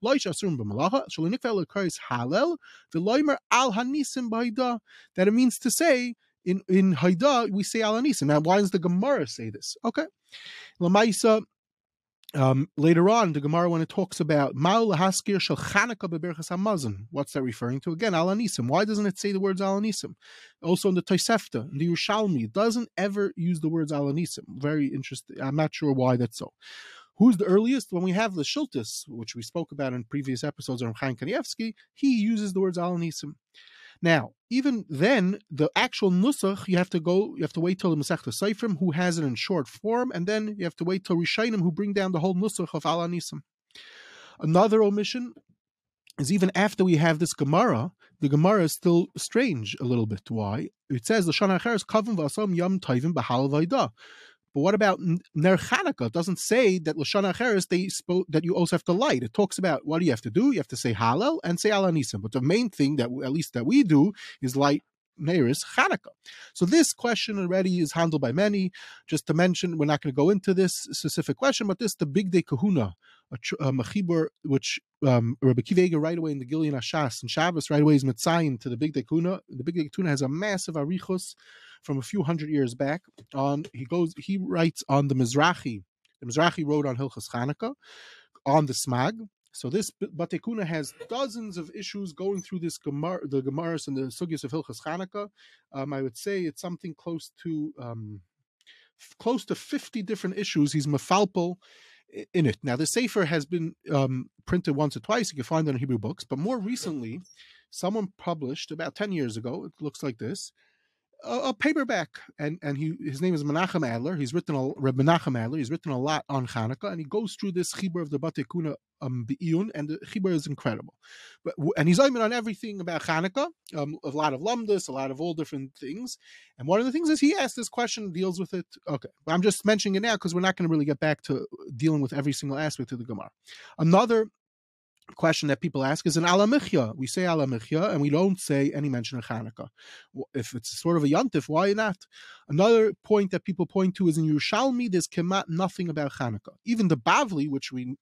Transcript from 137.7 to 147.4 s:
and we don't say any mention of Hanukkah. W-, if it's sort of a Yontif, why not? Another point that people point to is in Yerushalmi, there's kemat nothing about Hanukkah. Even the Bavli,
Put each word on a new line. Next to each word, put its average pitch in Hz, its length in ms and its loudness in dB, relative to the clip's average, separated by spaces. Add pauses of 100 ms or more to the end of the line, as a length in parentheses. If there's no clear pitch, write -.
and 151 80 0
we 143 100 2
don't 185 300 2
say 139 320 0
any 147 160 -4
mention 123 300 -4
of 110 80 -10
Hanukkah. 113 420 -10 (440)
W-, 131 120 -12 (100)
if 123 180 -6
it's - 280 -12
sort 170 160 2
of 151 80 2
a - 20 2
Yontif, 165 420 0
why 180 260 2
not? 214 220 -2 (520)
Another 214 440 6 (120)
point 202 260 2
that 185 140 -4
people 180 220 -2
point 190 280 0
to 185 140 2
is 156 100 2
in 160 80 2
Yerushalmi, 233 640 0
there's 180 160 0
kemat 180 420 -2
nothing 180 400 -2
about 147 260 -4
Hanukkah. 113 500 -6
Even 220 240 2
the 160 80 4
Bavli, 170 520 2